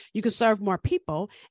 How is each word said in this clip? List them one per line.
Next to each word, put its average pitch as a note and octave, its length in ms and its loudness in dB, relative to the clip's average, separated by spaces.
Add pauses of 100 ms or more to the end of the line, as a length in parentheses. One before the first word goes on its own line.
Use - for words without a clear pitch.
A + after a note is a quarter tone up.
(140)
you G#3+ 80 -4
can A#3 100 0
serve A3 300 2
more G3 160 0
people F#3 520 -4 (220)